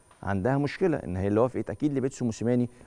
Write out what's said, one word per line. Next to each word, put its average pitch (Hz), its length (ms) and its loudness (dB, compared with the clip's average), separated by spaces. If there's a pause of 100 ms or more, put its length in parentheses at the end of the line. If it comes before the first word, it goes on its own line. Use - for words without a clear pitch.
(240)
عندها 101 340 2
مشكلة، 147 400 0
إن 90 200 -6
هي 95 100 0
اللي 104 120 4
وافقت 117 300 0
أكيد 139 240 -2
لبيتسو 135 320 -2
موسيماني 120 440 0 (180)